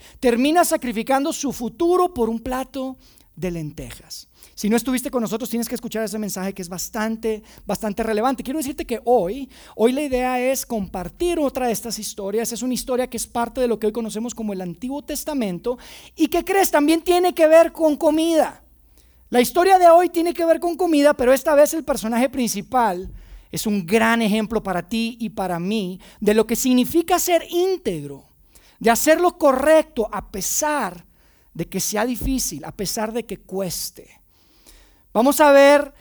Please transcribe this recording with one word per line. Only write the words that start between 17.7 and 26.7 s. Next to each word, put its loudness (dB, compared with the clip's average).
con 2
comida. 2
La 2
historia 4
de 8
hoy 8
tiene -2
que -4
ver 2
con -2
comida, 4
pero 2
esta 2
vez 6
el -6
personaje -2
principal -2
es -8
un -2
gran 2
ejemplo 0
para -6
ti -4
y -6
para -4
mí -6
de 2
lo 4
que -2
significa 2